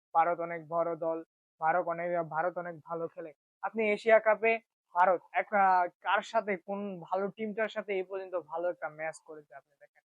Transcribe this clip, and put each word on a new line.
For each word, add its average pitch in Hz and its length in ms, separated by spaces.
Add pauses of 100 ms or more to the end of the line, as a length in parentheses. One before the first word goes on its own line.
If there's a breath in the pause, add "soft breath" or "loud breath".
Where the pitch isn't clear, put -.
(140)
ভারত 165 260
অনেক 170 280
বড় 170 280
দল, 165 280 (360)
ভারত 165 260
অনেক, 170 420
ভারত 165 300
অনেক 175 160 (100)
ভালো 170 240
খেলে, 165 240 (300)
আপনি 208 300
এশিয়া 220 260
কাপে 220 400 (360)
ভারত 180 260 (120)
এক, 185 220
আহ, 190 340 (140)
কার 202 200
সাথে, 208 340
কোন 196 440
ভালো 190 280
টিমটার 214 400
সাথে 202 260
এই 185 80
পর্যন্ত 190 320
ভালো 165 360
একটা 170 180
ম্যাচ 156 300
করেছে 151 360
আপনি - 260
দেখেন। - 280